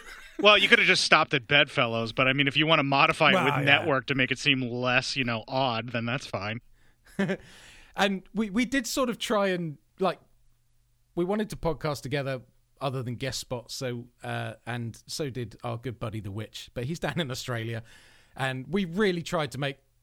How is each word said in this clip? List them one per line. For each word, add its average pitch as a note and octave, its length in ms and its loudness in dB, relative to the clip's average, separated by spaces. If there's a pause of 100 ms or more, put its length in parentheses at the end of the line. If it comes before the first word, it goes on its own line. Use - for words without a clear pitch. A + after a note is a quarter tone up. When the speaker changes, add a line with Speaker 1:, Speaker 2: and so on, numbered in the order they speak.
(380)
Speaker 1:
Well, G#3 200 8
you G3 100 2
could A3+ 100 8
have F#3 100 4
just F3 160 4
stopped D#3+ 280 6
at B2+ 160 -2
bedfellows, A#2+ 640 2
but, C3 160 2
I C3 60 2
mean, C#3+ 140 2
if C#3 80 -2
you D3+ 100 4
wanna D#3 160 4
modify C#3+ 480 4
it C3+ 40 8
Speaker 2:
Well, E3+ 120 4
Speaker 1:
with C#3+ 80 2
Speaker 2:
yeah. C#3+ 100 0
Speaker 1:
network C#3 440 2
to C#3+ 60 0
make C3 160 2
it C3 80 -2
seem C3+ 220 2
less, B2 560 0
you C3 80 -2
know, A#2 240 -4
odd, B2 440 -2
then A#2 120 -2
that's A#2 220 -4
fine. G#2+ 400 -6
Speaker 2:
<laughs> - 20 -20 (1300)
And G3 260 0 (120)
we, G#3+ 160 -2
we A#3 140 0
did C4+ 220 -2
sort C4 240 -2
of G#3 80 -6
try G3+ 300 0
and, F3 280 -4 (220)
like, F3+ 220 0 (960)
we E3+ 80 0
wanted G#3 260 -2
to D3 60 -10
podcast D3+ 460 -4
together C3+ 400 -4 (380)
other C3 220 -4
than A#2+ 140 -6
guest C3 240 -6
spots, - 340 -10
so, A#2+ 300 -6 (180)
uh, A#2 300 -6 (140)
and A#2 420 -8
so D3+ 200 -6
did A#2 360 -8
our A#2+ 140 -4
good A#2 200 -8
buddy G#2+ 220 -6
The G2 100 -10
Witch, - 440 -12
but B2 100 -6
he's D#3+ 160 -6
down D#3+ 200 -2
in D3+ 120 -4
Australia, A2+ 500 -6 (540)
and C3 320 -4
we F#3+ 160 0
really F3 380 0
tried D#3 300 -2
to D#3 60 -10
make C#3+ 200 -4 (240)